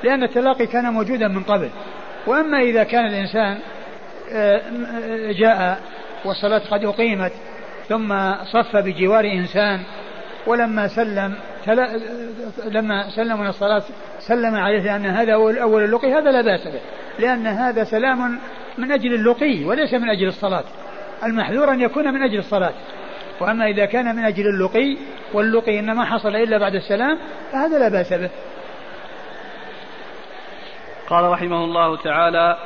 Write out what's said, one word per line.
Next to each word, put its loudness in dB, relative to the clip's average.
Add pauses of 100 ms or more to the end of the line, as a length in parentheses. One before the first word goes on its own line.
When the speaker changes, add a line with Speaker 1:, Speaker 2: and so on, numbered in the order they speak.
Speaker 1:
لأن 4
التلاقي 2
كان 0
موجودا 0
من -2
قبل. 0 (560)
وأما 2
إذا 4
كان 2
الإنسان، 0 (720)
آه، 4 (720)
جاء 4 (440)
والصلاة 0
قد 0
أقيمت 0 (560)
ثم 0 (100)
صف 2
بجوار 4
إنسان 0 (680)
ولما 2
سلم 0 (320)
تلا-، 2 (640)
لما 0
سلم -2
من -2
الصلاة 2 (360)
سلم 0
عليه 2
لأن 0
هذا 4
هو 6
الأول 4
اللقي، 2
هذا 4
لا 6
بأس 2
به، -8 (380)
لأن 2
هذا 0
سلام 0 (400)
من -2
أجل 2
اللقي 2
وليس 0
من 0
أجل 2
الصلاة. -2 (600)
المحذور 2
أن 2
يكون 2
من 0
أجل 2
الصلاة، 0 (680)
وأما 2
إذا 4
كان 0
من -2
أجل 2
اللقي 2 (380)
واللقي 2
إنما 0
حصل 0
إلا 2
بعد 2
السلام 0 (340)
فهذا 2
لا 6
بأس 2
به. -2 (2750)
Speaker 2:
قال 4
رحمه 2
الله 2
تعالى 4